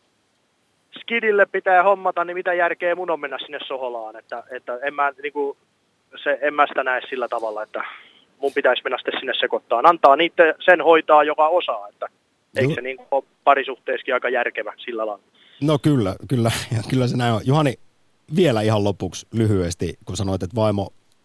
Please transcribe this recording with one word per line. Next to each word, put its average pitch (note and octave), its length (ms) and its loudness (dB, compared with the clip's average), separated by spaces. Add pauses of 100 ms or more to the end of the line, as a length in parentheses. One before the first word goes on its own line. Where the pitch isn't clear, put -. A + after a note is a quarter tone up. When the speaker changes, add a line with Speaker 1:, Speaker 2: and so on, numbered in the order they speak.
(1000)
Speaker 1:
skidille G#3+ 460 2
pitää F#3 360 2
hommata, F#3+ 420 0
niin F3 120 -6
mitä F3+ 180 -4
järkeä F3 400 -2
mun F3 160 -4
on D3+ 100 -4
mennä C#3 180 -8
sinne C#3+ 280 -12
soholaan, A#2+ 500 -8
että, A#2 340 -14
että B2 320 -10
en C#3+ 120 -6
mä, C#3+ 180 0 (100)
niinku, C#3+ 340 -6 (680)
se, C#3 200 -2
en D3 120 -2
mä D3 120 4
sitä C#3 180 -4
näe B2+ 240 -2
sillä B2 200 -6
tavalla, A2 340 -6
että - 220 -10 (540)
mun C#3 160 -2
pitäisi C#3 300 2
mennä B2+ 140 -4
sitten - 220 -6
sinne C3 200 -6
sekoittaan. A#2+ 460 0
Antaa D3+ 300 8
niitten E3 380 2 (100)
sen F3+ 160 6
hoitaa, D#3 440 6
joka D3+ 240 2
osaa, B2+ 400 -2
että A2 180 -12 (500)
eikö C3+ 120 0
Speaker 2:
Joo. D3 60 -2
Speaker 1:
se A#2+ 60 -6
niinku C3 300 -12
ole C3+ 140 0 (200)
parisuhteessakin C3+ 680 0
aika B2 140 -2
järkevä A#2 480 -4
sillä A2+ 300 -8
lailla? G#2 180 -10 (360)
Speaker 2:
No D3 180 2
kyllä, A#2 380 2 (120)
kyllä, A#2 220 0 (120)
<laughs> - 140 -6
ja A2+ 140 -4
kyllä B2+ 160 0
se B2+ 100 -4
näin A#2+ 180 0
on. G2+ 100 -2
Juhani, C#3+ 300 2 (640)
vielä B2+ 260 2
ihan G#2+ 220 2
lopuksi F#2+ 480 -4
lyhyesti, F#2+ 720 0
kun F#2 120 -10
sanoit, F#2+ 260 -4
että F#2 140 -8
vaimo G#2 320 0 (360)